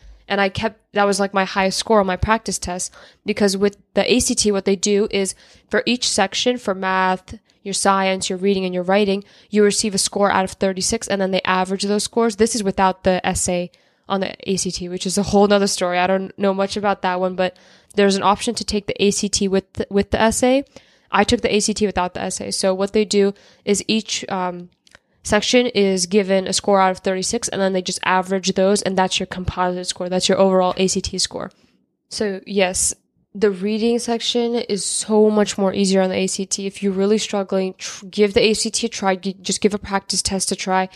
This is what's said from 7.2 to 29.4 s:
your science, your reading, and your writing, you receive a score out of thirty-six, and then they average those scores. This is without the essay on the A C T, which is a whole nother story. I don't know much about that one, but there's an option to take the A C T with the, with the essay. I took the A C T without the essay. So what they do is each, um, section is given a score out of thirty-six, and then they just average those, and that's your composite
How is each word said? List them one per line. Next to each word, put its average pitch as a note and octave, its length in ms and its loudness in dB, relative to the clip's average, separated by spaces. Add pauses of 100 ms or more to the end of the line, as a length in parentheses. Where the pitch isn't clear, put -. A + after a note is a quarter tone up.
your G3 100 -8
science, F#3+ 560 0
your F#3 80 -4
reading, F#3+ 260 0
and F3+ 100 -4
your F3+ 100 -2
writing, G3 400 2 (260)
you G#3 140 4
receive G3+ 320 2
a - 20 -2
score G3+ 340 0
out F#3+ 140 2
of F#3+ 60 -6
thirty-six, F#3+ 560 -4
and G3 120 -2
then F#3+ 120 0
they F#3 120 0
average F#3 400 0
those G#3 200 -2
scores. A3+ 320 -2
This A3 180 2
is G#3+ 100 -4
without F#3+ 400 0
the F#3 220 2
essay F3+ 460 -2 (360)
on F#3+ 140 -2
the - 120 -6 (160)
A F#3+ 80 0
C F3+ 120 -4
T, F3 200 -8
which F#3 180 -6
is F3+ 100 -2
a G3+ 60 0
whole G3+ 240 4
nother G3+ 200 4
story. F3+ 300 -2
I F3+ 100 2
don't F#3+ 300 -2
know G3 160 2
much G3 240 -2
about G3+ 240 -2
that F#3 180 -2
one, F#3 160 -2
but F#3 220 -2 (380)
there's G3 200 4
an F#3+ 80 -2
option G#3 320 2
to - 80 -8
take G#3 220 -4
the - 180 -2
A G3+ 60 6
C G3+ 180 -2
T G3 200 0
with F#3+ 260 -2
the, - 160 -6
with G3 220 0
the A3 100 0
essay. B3+ 420 2 (480)
I G3+ 140 2
took - 160 0
the - 120 -2
A G#3+ 60 4
C G#3 140 -2
T G#3+ 120 0
without F3+ 280 -2
the F#3+ 80 -8
essay. F#3+ 300 -6
So F#3+ 220 0
what G3 200 -4
they G#3+ 100 2
do G3 300 2 (320)
is G3 240 0
each, - 400 -2
um, F3+ 400 -6 (540)
section B3 440 2
is F#3+ 380 2
given F#3+ 420 2
a F#3+ 60 -4
score G3 260 2
out F#3+ 120 4
of F#3 80 -6
thirty-six, F#3+ 500 -4
and G3 120 -4
then F#3+ 120 0
they F#3 80 0
just F3+ 220 -6
average F#3 500 0
those, G3 280 2
and F#3+ 160 -2
that's F#3 220 0
your F#3 80 -6
composite F3+ 600 -4